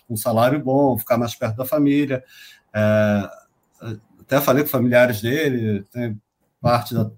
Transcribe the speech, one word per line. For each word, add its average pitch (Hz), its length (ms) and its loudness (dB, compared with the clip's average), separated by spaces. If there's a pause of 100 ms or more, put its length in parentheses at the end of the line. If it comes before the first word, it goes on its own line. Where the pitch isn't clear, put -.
com 120 60 -8
um 107 40 -6
salário 123 460 0
bom, 135 360 2
ficar - 180 -2
mais 117 160 -4
perto 113 220 -6
da 127 100 -8
família. 143 580 0 (500)
É, 107 560 2 (880)
até 135 220 0
falei 139 220 2
com 147 60 -4
familiares 123 520 2
dele, 117 720 -2
tem 117 280 -6 (400)
parte 120 340 0
da, 110 240 -2